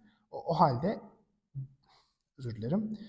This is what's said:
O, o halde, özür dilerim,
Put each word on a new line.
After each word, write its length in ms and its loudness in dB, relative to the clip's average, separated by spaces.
O, 140 -10
o 100 0
halde, 460 4
özür 180 -8
dilerim, 420 -2